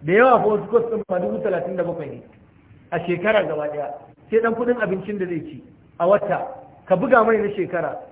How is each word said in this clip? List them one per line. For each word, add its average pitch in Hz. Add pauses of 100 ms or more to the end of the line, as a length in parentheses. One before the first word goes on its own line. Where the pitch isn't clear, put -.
Da 156
yawa 240
fa 208
wasu 208
course 233
ɗin 202
ma 185
dubu 214
talatin 185
da 175
bakwai 165
ne. 120 (720)
A 175
shekara 180
gaba 151
ɗaya. 147 (360)
Sai 220
ɗan 226
kuɗin 240
abincin 196
da 185
zai 170
ci 131 (340)
a 170
wata. 196 (400)
Ka 185
buga 233
mai 220
na 208
shekara, 165 (140)